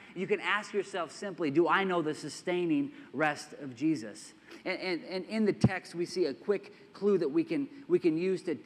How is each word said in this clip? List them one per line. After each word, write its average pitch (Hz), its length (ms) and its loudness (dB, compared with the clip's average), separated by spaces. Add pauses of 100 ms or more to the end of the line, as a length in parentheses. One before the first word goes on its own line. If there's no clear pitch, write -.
(160)
you 180 100 -2
can 180 140 0
ask 202 340 -2
yourself 180 380 -4
simply, 175 400 -4
"Do 160 160 6
I 180 160 6
know 180 180 2
the 151 120 -2
sustaining 156 800 -2 (180)
rest 147 500 -2
of 131 140 -10
Jesus?" 113 580 -2 (300)
And, - 160 -4
and, 175 240 -4
and 185 220 -6
in 220 180 0
the 196 80 6
text, - 440 2
we 175 100 -2
see 180 220 0
a 135 60 -2
quick - 600 -4
clue 202 240 4
that 165 100 0
we 156 160 2
can, 147 240 -2 (220)
we 175 100 6
can 160 180 4
use 185 260 0
to 151 220 -2